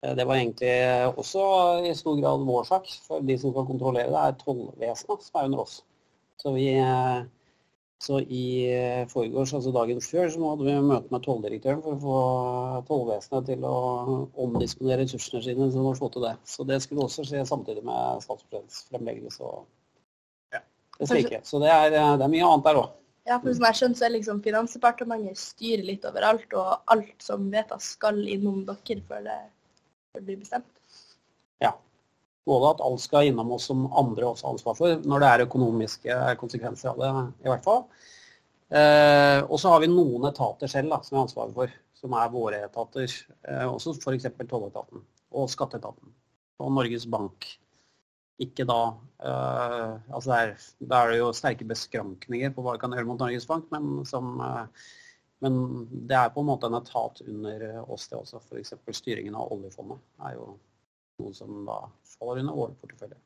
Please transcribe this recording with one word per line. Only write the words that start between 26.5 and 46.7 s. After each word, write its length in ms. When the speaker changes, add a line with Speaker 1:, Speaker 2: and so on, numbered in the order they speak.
Speaker 3:
og 340
alt 340
som 300
vedtas 420
skal 220
innom 400
dere 400
før 160
det, 160
før 80
det 80
blir 140
bestemt. 260
Speaker 1:
Ja. 80
Både 300
at 60
alt 200
skal 300
innom 220
oss 180
som 220
andre 340
også 160
har 120
ansvar 200
for, 220
når 240
det 100
er 160
økonomiske 880
konsekvenser 540
av 80
det, 480
i 20
hvert 140
fall. 240
Eh, 760
og 140
så 100
har 80
vi 80
noen 400
etater 400
selv 240
da, 120
som 120
vi 60
har 80
ansvar 260
for, 160
som 240
er 100
våre 380
etater, 400
eh, 240
også 320
for 100
eksempel 360
Tolletaten 520
og 180
Skatteetaten 600
og 140